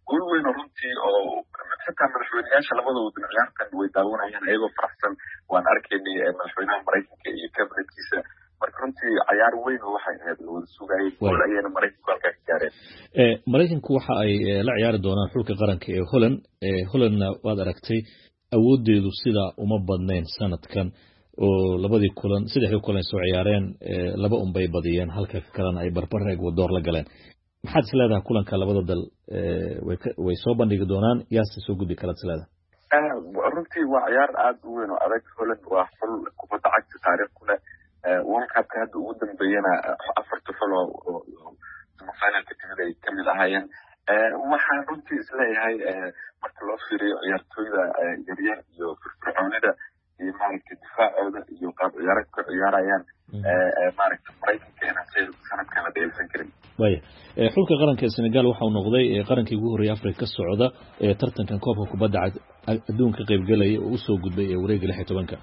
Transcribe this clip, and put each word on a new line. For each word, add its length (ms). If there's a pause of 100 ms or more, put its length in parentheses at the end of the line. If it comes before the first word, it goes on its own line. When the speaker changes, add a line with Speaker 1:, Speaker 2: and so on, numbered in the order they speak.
Speaker 1:
guul 240
weyn 220
oo 80
runtii 420
oo 480 (340)
xitaa 300
madaxweyneyaasha 640
labada 260
wadan 260
ciyaartan 460
way 180
daawanayaan 560
ayagoo 280
faraxsan. 400 (320)
Waan 220
arkaynay, 520
eh, 140
madaxweynaha 480
Maraykanka 480
iyo 220
kabinetkiisa. 680 (360)
Marka 240
runtii 380
ciyaar 400
weyn 260
oo 100
waxay 240
ahayd 240
la 100
wada 180
sugayay. 400
Speaker 2:
Way. 80
Speaker 1:
Gool 240
ayayna 280
Maraykanku 400
halkaa 240
ka 120
gaareen. 280 (380)
Speaker 2:
Eh, 320
Maraykanku 480
waxa 240
ay, 180 (120)
eh, 180
la 100
ciyaari 260
doonaan 320
xulka 240
qaranka 340
ee 160
Holland. 340 (200)
Eh, 280
Hollandna 400 (120)
waad 220
aragtay 400 (520)
awooddeedu 600
sida 320 (100)
uma 240
badnayn 480
sanadkan, 640 (500)
oo 380
labadii 380
kulan, 300
saddexdii 360
kulan 200
ay 60
soo 140
ciyaareen, 440 (140)
eh, 360
laba 220
un 160
bay 160
badiyeen, 420
halka 280 (100)
kalena 320
ay 100
barbar 340
Ecuador 480
la 80
galeen. 260 (580)
Maxaad 200
is 80
leedahay 300
kulanka 340
labada 260
dal, 200 (240)
eh, 540
way 160
ka, 180
way 220
soo 180
bandhigi 320
doonaan, 400
yaase 340
soo 140
gudbi 200
karaad 220
is 80
leedahay? 240 (420)
Speaker 1:
Eh, 200 (360)
runtii 380
waa 220
ciyaar 280
aad 260
u 120
weyn 180
oo 120
adag. 300
Holland 320
waa 220
xul 260 (200)
kubadda 380
cagta 280
taariikh 360
ku 100
leh. 140 (460)
Eh, 180
World 260
Cup-ka 300
hadda 180
ugu 180
dambeeyana, 640
eh, 180 (160)
afarta 400
xul 200
oo, 140 (140)
oo, 200 (120)
oo 200 (400)
semifinalka 600
timid 260
ay 140
ka 160
mid 160
ahaayeen. 400 (400)
Eh, 240 (120)
waxaan 420
runtii 340
isleeyahay, 600
eh, 300 (280)
marka 260
loo 160
fiiriyo 380
ciyaartooyda, 640 (100)
eh, 300
yaryar 440
iyo 280
firfircoonida 760 (500)
iyo 120
maaragtay 440
difaacooda 720
iyo 240
qaab 200
ciyaareedka 500
ciyaarayaan, 600 (220)
Speaker 2:
Mhm. 180
Speaker 1:
eh, 320
eh, 180
maaragtay 420
Maraykanka 480
inaan 240
si 140 (200)
sanadkan 420
la 80
dheelsan 380
karin. 220 (260)
Speaker 2:
Waaya. 220 (340)
Eh, 180
xulka 240
qaranka 300
ee 100
Senegal 320
waxa 180
uu 100
noqday, 340
eh, 180
qarankii 320
ugu 120
horreeyay 240
Afrika 240
ka 80
socda, 400 (300)
eh, 200
tartankan 420
koobka 300
kubadda 320
cag-, 220 (200)
ad-, 220
adduunka 400
qaybgalaya 540
oo 120
u 80
soo 200
gudbay 280
ee 120
wareegga 280
lix 120
iyo 80
tobanka. 360